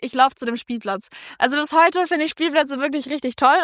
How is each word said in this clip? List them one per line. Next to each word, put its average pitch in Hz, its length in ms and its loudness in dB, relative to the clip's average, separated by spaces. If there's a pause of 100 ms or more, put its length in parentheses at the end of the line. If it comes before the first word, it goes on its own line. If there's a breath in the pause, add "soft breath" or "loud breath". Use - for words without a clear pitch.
ich 254 120 -8
lauf 262 220 2
zu - 100 -10
dem 233 120 -4
Spielplatz. 214 520 -8 (300 loud breath)
Also 262 180 2
bis 294 160 0
heute 339 360 4
finde 311 160 0
ich 311 80 -4
Spielplätze 294 480 -2
wirklich 285 280 -4
richtig 269 280 -6
toll 254 280 4